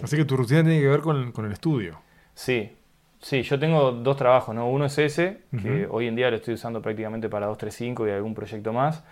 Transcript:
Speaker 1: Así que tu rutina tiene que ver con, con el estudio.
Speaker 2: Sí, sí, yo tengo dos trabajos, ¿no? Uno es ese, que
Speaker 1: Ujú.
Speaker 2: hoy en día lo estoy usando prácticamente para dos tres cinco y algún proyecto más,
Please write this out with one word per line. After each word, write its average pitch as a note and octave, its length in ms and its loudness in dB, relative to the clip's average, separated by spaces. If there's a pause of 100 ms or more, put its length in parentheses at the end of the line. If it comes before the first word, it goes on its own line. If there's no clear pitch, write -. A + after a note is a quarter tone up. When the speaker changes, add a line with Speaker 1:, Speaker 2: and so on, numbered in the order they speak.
Speaker 1:
Así B2+ 160 -4
que D#3 80 2
tu C3 120 0
rutina B2+ 260 4
tiene D#3+ 160 4
que C#3 80 4
ver C#3+ 140 4
con, C#3 320 -2
con G#2+ 120 -6
el G#2 60 -4
estudio. G2+ 480 -4 (340)
Speaker 2:
Sí, A#2 380 -2 (480)
sí, C3+ 220 -2
yo C#3 180 0
tengo D3+ 320 4
dos A#2+ 240 0
trabajos, B2 400 4
¿no? A#2+ 140 -2
Uno C#3 160 2
es C#3 140 -4
ese, E3 420 0 (200)
que C3+ 240 0
Speaker 1:
Ujú. - 120 -4
Speaker 2:
hoy A#2 100 0
en A2+ 80 -2
día B2 140 2
lo A2+ 80 2
estoy A#2 160 -6
usando A2+ 280 -6
prácticamente A2 480 -4
para G2+ 180 -2
dos G#2+ 100 -4
tres G#2+ 180 -8
cinco A#2+ 320 -4
y G#2 40 0
algún G#2 240 -4
proyecto G#2+ 360 -8
más, D3 400 0